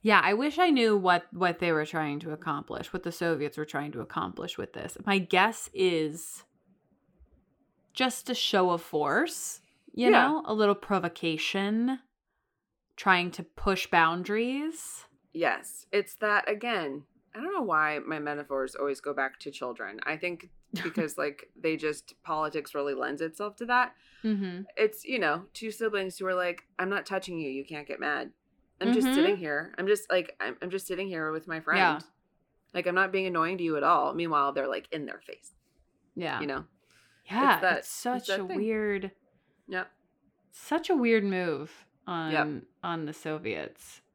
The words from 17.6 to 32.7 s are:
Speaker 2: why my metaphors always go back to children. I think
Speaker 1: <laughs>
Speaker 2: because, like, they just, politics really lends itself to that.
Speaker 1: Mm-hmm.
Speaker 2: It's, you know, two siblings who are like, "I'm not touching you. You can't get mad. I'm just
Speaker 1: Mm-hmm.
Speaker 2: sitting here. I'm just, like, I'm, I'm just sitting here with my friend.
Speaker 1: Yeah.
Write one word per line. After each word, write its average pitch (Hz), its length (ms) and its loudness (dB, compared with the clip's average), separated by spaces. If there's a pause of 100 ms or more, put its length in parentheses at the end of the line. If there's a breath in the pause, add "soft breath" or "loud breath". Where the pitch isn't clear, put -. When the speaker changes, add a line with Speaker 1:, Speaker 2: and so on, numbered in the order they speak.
Speaker 2:
why 156 380 2
my 156 180 -6
metaphors 143 560 -4
always 139 260 -2
go 143 140 -6
back 135 260 -4
to 143 100 -10
children. 120 540 -10
I 156 120 -4
think 175 340 -8 (220)
Speaker 1:
<laughs> 175 100 -6
Speaker 2:
because, 160 340 -4
like, 147 420 -6
they 160 180 0
just, 151 380 -6 (100)
politics 156 500 -4
really 143 200 -2
lends 131 280 -4
itself 202 340 -8
to 240 100 -8
that. 247 280 0 (280 soft breath)
Speaker 1:
Mm-hmm. 196 400 -2 (140)
Speaker 2:
It's, 214 280 0
you 262 140 -4
know, 165 260 0 (100)
two 220 160 -8
siblings 208 480 -4
who 190 80 -4
are 185 80 0
like, 180 320 -2 (120)
"I'm 185 100 -2
not 196 180 -2
touching 185 320 -6
you. 147 120 -4
You 135 140 -6
can't 147 220 -12
get - 140 -10
mad. 143 300 -4 (500)
I'm 226 120 2
just 247 140 4
Speaker 1:
Mm-hmm. 254 80 2
Speaker 2:
sitting 359 220 4
here. 156 420 -4
I'm 185 80 -2
just, 202 240 2
like, 180 300 0
I'm, 110 220 -6
I'm 180 80 -8
just 190 160 -6
sitting 190 220 -6
here 160 220 -4
with 160 160 -6
my 160 140 -6
friend. 160 180 0
Speaker 1:
Yeah. 160 220 4 (720)